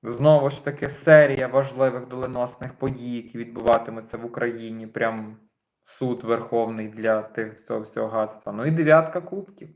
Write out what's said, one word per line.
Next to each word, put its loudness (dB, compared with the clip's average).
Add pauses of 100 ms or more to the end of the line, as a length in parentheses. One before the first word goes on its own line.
Знову 4
ж -10
таки, -6
серія 6
важливих 0
доленосних -8
подій, -6
які -12
відбуватимуться -2
в -12
Україні. -8
Прям -4 (460)
суд -6
верховний -2
для 0
тих, -10
цього -6
всього -6
гадства. -4
Ну -6
і 2
дев'ятка 4
кубків. -14